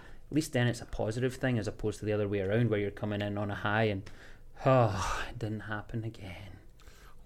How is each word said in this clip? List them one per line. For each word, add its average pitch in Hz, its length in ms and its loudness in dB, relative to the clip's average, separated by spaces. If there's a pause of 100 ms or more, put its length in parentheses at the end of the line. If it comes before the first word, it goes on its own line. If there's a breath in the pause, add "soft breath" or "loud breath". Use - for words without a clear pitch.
(300 loud breath)
at - 40 -8
least 151 180 2
then 120 160 4
it's - 120 0
a - 60 -10
positive 117 480 0
thing 127 240 2
as 98 80 0
opposed 107 320 -2
to - 60 -8
the 107 80 2
other 104 160 2
way 101 120 2
around 107 300 4
where 107 80 4
you're 101 140 0
coming 104 300 -2
in 101 160 -2
on 104 120 -2
a 98 60 -4
high 107 280 2
and, 101 240 0 (560 loud breath)
"Oh, 113 640 4
it - 120 -8
didn't 107 200 -4
happen 107 440 -6
again. 95 540 -10 (680 soft breath)